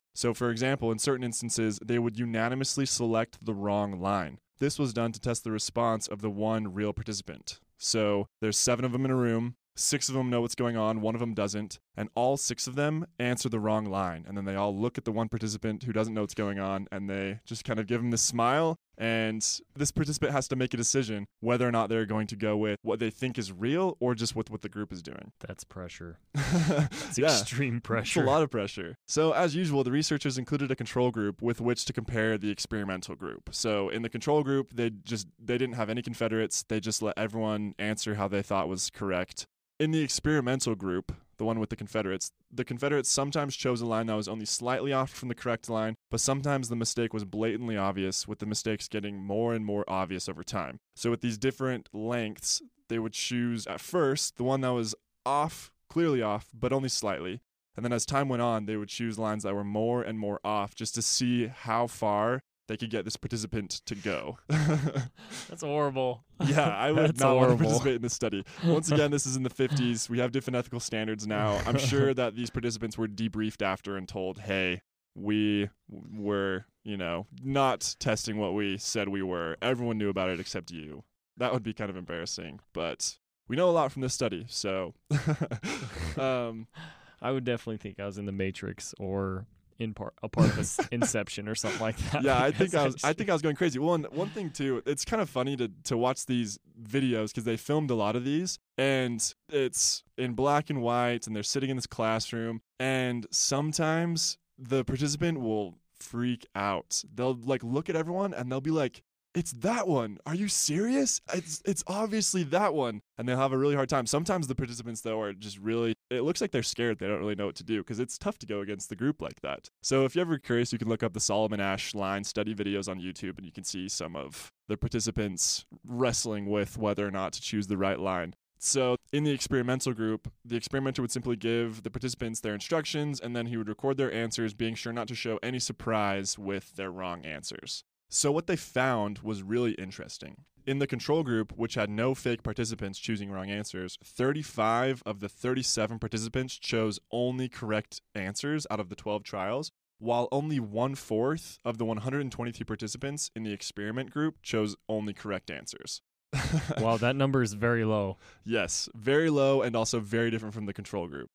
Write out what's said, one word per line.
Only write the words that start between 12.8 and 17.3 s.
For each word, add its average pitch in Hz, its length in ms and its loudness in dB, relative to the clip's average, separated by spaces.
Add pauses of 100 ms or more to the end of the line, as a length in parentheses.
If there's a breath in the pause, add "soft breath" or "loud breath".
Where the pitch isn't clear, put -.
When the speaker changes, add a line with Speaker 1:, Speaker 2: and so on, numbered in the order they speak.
Speaker 1:
answer 123 280 0
the 113 120 0
wrong 107 240 2
line. 92 420 -2
And 101 100 -8
then 98 100 -4
they 98 100 -2
all 101 200 2
look 117 220 0
at 104 60 -6
the 113 80 0
one 110 160 0
participant 107 560 -4
who 120 80 -2
doesn't 110 220 0
know 107 80 0
what's 101 120 -2
going 101 240 -2
on, 98 320 -2
and 98 180 -6
they 98 360 -4